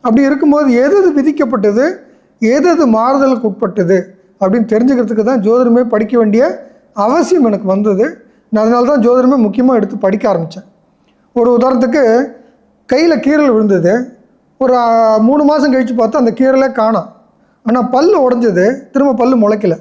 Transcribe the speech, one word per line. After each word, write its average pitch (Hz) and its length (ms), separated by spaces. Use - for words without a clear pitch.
அப்படி 240 260
இருக்கும்போது 294 380
எது 330 180
எது 370 80
விதிக்கப்பட்டது, 254 640
எது 302 180
எது 311 120
மாறுதலுக்கு 262 520
உட்பட்டது 190 480
அப்படின்னு 202 320
தெரிஞ்சுக்கிறதுக்கு 226 560
தான் 254 160
ஜோதிடமே 240 380
படிக்க 214 280
வேண்டிய 220 220
அவசியம் 320 440
எனக்கு 202 260
வந்தது. 208 300
நான் 214 120
அதனால 240 280
தான் 269 140
ஜோதிடமே 254 400
முக்கியமா 247 340
எடுத்து - 260
படிக்க 202 260
ஆரம்பிச்சேன். 165 360
ஒரு 233 180
உதாரணத்துக்கு 254 460
கையில 320 240
கீறல் 294 280
விழுந்தது, 196 400
ஒரு, 254 180
ஆ, 233 80
மூணு 294 220
மாசம் 294 240
கழிச்சு 254 280
பார்த்தா 226 200
அந்த 226 180
கீறலே 262 280
காணோம். 214 280
ஆனா 240 140
பல்லு 339 320
உடைஞ்சது, 233 400
திரும்ப 269 300
பல்லு 254 220
முளைக்கல. 208 380